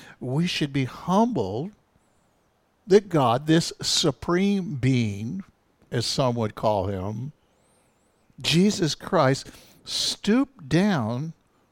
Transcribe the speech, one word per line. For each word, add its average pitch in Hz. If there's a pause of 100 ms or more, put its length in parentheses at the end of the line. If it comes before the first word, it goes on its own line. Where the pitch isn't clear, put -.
(180)
we 147
should 147
be 135
humbled 170 (1120)
that 202
God, 139
this 160
supreme 175
being, 123 (480)
as 120
some 127
would 113
call 104
him, 104 (1080)
Jesus 170
Christ, 139 (360)
stooped -
down 151 (380)